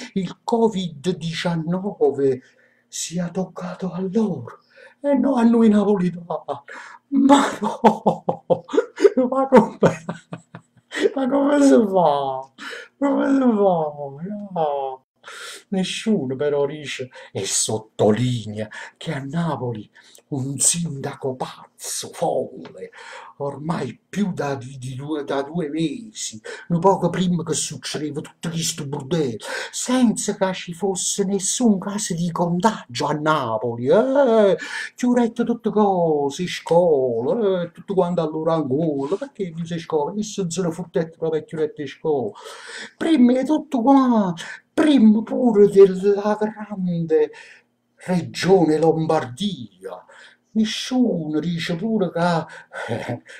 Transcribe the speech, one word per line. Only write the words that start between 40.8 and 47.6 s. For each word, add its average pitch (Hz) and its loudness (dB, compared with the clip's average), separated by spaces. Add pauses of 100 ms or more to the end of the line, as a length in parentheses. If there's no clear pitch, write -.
proprio 160 -2
chiudetto 156 -6
le 139 -8
scuole, 131 -4 (640)
prima 254 4
di 262 0
tutto 294 0
qua, 240 4 (400)
prima 226 6
pure 220 4
della 196 6
grande 180 0 (720)